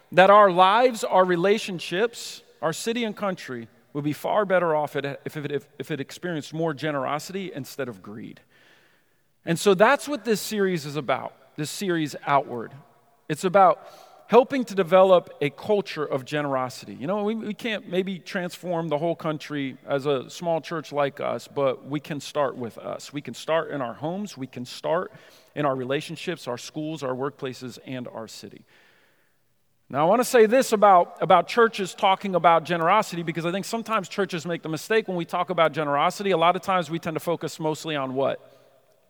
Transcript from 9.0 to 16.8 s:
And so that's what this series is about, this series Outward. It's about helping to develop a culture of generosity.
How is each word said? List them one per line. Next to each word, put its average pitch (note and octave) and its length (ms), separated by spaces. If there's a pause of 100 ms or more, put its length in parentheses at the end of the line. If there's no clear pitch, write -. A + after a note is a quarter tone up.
And E3 160
so G3+ 140
that's A3+ 340
what C#4+ 160
this G#3+ 160
series F#3+ 460
is C#3+ 100
about, B2 380 (240)
this D3+ 140
series E3 440 (100)
Outward. B2 460 (560)
It's D#3 160
about F#3 420 (420)
helping C4 360
to G3 100
develop F#3 680
a D3 80
culture F#3 560
of C#3 180
generosity. C3 680